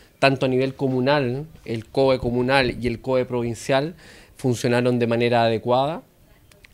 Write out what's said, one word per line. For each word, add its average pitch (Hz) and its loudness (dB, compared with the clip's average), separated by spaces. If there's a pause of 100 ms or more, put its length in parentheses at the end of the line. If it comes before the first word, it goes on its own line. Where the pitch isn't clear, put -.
(180)
Tanto 139 2
a 131 0
nivel 131 0
comunal, 131 -2 (200)
el 113 -8
coe 135 2
comunal 123 0
y 120 -4
el 117 -4
coe 131 0
provincial 127 -2 (420)
funcionaron 123 0
de 120 0
manera 117 2
adecuada. 123 0 (720)